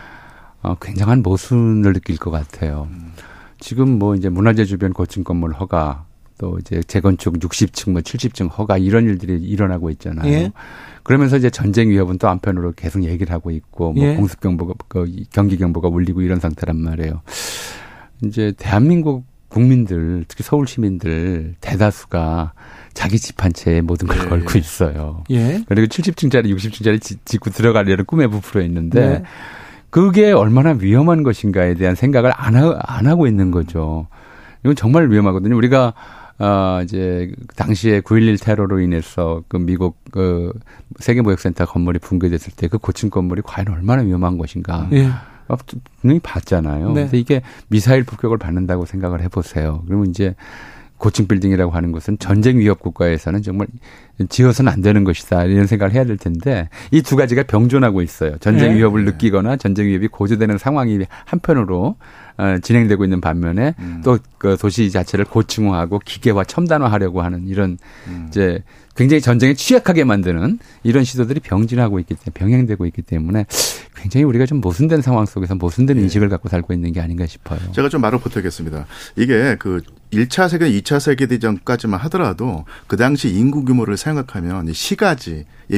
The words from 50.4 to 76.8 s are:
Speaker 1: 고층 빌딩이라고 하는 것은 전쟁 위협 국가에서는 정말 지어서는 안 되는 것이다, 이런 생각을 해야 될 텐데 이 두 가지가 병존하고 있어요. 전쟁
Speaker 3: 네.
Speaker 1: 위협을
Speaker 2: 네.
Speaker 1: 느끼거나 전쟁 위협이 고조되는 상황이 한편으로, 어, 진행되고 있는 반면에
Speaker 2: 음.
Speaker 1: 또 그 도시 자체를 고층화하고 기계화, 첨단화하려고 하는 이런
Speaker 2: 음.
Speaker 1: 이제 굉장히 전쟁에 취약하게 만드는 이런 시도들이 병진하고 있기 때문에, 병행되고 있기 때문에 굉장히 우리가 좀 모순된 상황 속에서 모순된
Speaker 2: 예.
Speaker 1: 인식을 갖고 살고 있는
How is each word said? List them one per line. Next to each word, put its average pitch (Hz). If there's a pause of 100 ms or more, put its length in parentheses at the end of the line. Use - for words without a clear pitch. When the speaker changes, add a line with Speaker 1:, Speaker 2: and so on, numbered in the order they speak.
Speaker 1:
고층 107
빌딩이라고 92
하는 85
것은 82
전쟁 107
위협 104
국가에서는 85
정말 101 (640)
지어서는 123
안 95
되는 104
것이다, 87
이런 98
생각을 101
해야 131
될 113
텐데 85 (220)
이 151
두 -
가지가 131
병존하고 117
있어요. 78
전쟁 117
Speaker 3:
네. 110
Speaker 1:
위협을 107
Speaker 2:
네. 101
Speaker 1:
느끼거나 101
전쟁 101
위협이 98
고조되는 104
상황이 123 (260)
한편으로, 123 (420)
어, 95
진행되고 107
있는 92
반면에 85
Speaker 2:
음. 85
Speaker 1:
또 123 (180)
그 98
도시 104
자체를 98
고층화하고 101
기계화, 101
첨단화하려고 107
하는 87
이런 95 (300)
Speaker 2:
음. 87
Speaker 1:
이제 90 (320)
굉장히 139
전쟁에 123
취약하게 185
만드는 101 (260)
이런 127
시도들이 127
병진하고 113
있기 85
때문에, -
병행되고 107
있기 82
때문에 87 (500)
굉장히 127
우리가 127
좀 143
모순된 131
상황 117
속에서 95
모순된 123
Speaker 2:
예. 107
Speaker 1:
인식을 101
갖고 95
살고 90
있는 85